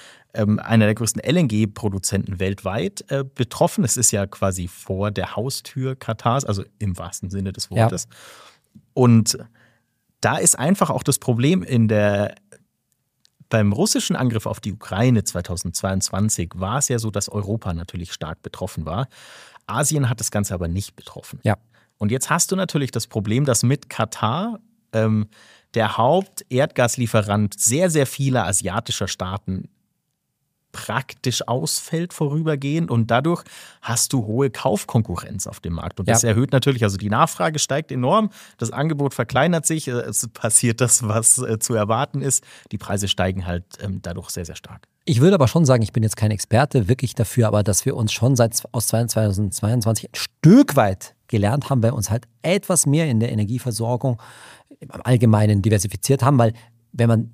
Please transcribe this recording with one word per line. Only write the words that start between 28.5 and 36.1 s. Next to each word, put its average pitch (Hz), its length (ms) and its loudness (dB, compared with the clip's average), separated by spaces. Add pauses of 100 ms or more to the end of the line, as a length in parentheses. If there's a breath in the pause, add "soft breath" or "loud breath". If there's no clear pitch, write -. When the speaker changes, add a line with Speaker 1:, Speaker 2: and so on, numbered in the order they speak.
Speaker 1:
Staaten 95 600 -6 (1040)
praktisch - 720 -4
ausfällt 160 680 -4
vorübergehend 151 760 -2
und 117 200 2
dadurch 151 340 0 (380 loud breath)
hast - 320 -2
du 120 100 0
hohe 123 240 0
Kaufkonkurrenz - 1000 -2
auf - 140 -14
dem 87 140 -6
Markt 82 260 -6
und 90 80 -2
Speaker 2:
Ja. 117 60 6